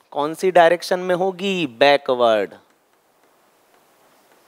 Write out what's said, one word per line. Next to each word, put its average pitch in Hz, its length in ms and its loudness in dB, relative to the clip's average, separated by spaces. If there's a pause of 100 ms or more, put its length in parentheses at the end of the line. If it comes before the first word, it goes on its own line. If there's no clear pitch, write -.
(120)
कौन 147 220 -4
सी 185 180 -4
डायरेक्शन 170 480 2
में 185 160 -4
होगी? 185 520 -4
बैकवर्ड। 120 880 0 (1900)